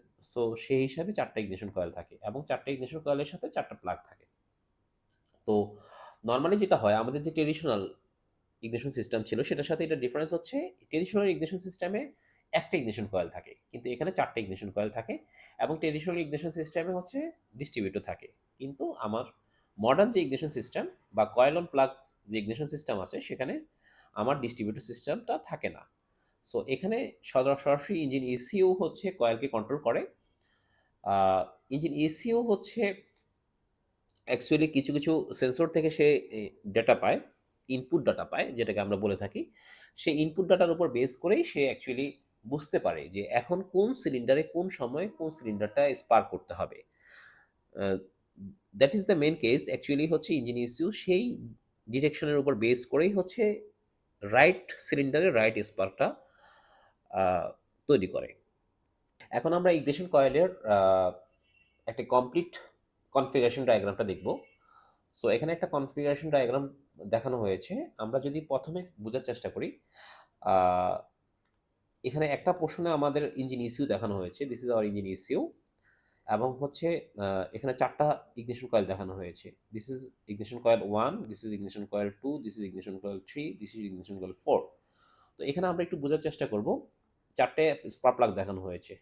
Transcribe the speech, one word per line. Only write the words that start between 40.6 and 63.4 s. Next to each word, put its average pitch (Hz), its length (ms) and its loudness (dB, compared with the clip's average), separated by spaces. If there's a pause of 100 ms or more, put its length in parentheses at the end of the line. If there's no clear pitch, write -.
উপর 165 180 2
বেস 127 280 0
করেই 247 280 2
সে 139 340 0
actually 135 320 -4 (360)
বুঝতে 151 320 -2
পারে 80 300 -2
যে 95 140 -6
এখন 127 400 -2
কোন 202 320 2
সিলিন্ডারে 135 480 2
কোন 175 260 -4
সময়ে 151 400 -4
কোন 160 220 -8
সিলিন্ডারটা 123 640 0
স্পার্ক 113 340 4
করতে - 260 -8
হবে। - 280 -8
আহ, - 1000 -18 (960)
that 135 140 6
is 208 100 2
the 196 120 4
main 156 200 4 (100)
case। 127 300 4
Actually 143 380 0
হচ্ছে 160 220 2
ইঞ্জিন 120 220 -2
ইসিইউ 123 360 -2
সেই 185 560 -2 (420)
ডিরেকশনের 147 480 2
উপর 139 160 4
বেস 117 320 2
করেই 170 260 4
হচ্ছে 208 580 0 (520)
রাইট 123 580 6
সিলিন্ডারে 147 500 2
রাইট 113 280 4
স্পার্কটা, 101 560 0 (960)
আহ, 90 420 2 (340)
তৈরি 107 200 6
করে। - 280 -6 (960)
এখন 160 220 0
আমরা 180 180 6
ইগনিশন 147 360 2
কয়েলের, 147 600 4
আহ, 95 540 6 (640)
একটা 127 220 -6
কমপ্লিট 127 480 2 (540)
কনফিগারেশন 131 540 2